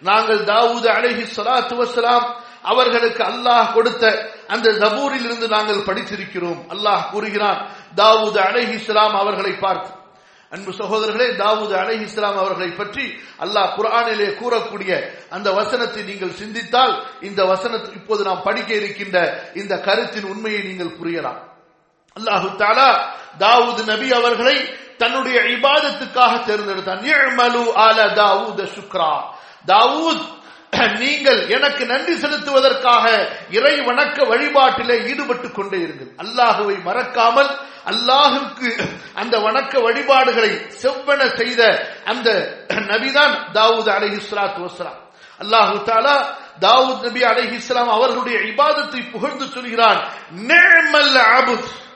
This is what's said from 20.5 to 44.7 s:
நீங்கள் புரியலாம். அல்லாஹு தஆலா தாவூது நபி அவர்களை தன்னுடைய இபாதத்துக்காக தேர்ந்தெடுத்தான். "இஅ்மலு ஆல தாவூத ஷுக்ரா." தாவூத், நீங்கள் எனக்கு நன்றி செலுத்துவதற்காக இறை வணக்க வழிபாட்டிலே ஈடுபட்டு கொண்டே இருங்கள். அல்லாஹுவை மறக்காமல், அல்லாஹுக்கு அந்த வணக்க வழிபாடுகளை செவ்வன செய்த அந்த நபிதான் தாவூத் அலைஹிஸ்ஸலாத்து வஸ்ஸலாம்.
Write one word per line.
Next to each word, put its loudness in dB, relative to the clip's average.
நீங்கள் -8
புரியலாம். -8
அல்லாஹு -2
தஆலா 4
தாவூது 4
நபி 0
அவர்களை 0
தன்னுடைய 0
இபாதத்துக்காக 0
தேர்ந்தெடுத்தான். -4
"இஅ்மலு 2
ஆல 4
தாவூத 0
ஷுக்ரா." -4
தாவூத், 2
நீங்கள் 2
எனக்கு 0
நன்றி -2
செலுத்துவதற்காக 2
இறை 2
வணக்க 0
வழிபாட்டிலே 2
ஈடுபட்டு -4
கொண்டே -6
இருங்கள். -8
அல்லாஹுவை 0
மறக்காமல், 2
அல்லாஹுக்கு 0
அந்த -2
வணக்க 0
வழிபாடுகளை 2
செவ்வன 0
செய்த 2
அந்த -2
நபிதான் 0
தாவூத் 2
அலைஹிஸ்ஸலாத்து -4
வஸ்ஸலாம். -12